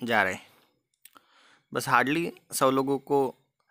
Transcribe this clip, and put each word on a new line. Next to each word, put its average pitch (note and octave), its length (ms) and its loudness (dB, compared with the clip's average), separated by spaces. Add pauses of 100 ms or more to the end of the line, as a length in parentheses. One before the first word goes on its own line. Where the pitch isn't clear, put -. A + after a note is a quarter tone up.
जा A#2 200 0
रहे F#2+ 120 0
हैं। - 120 -18 (1300)
बस A#2+ 140 -6
hardly C#3 640 -2
सौ C3+ 160 2
लोगों C3+ 280 0
को C#3 360 0 (360)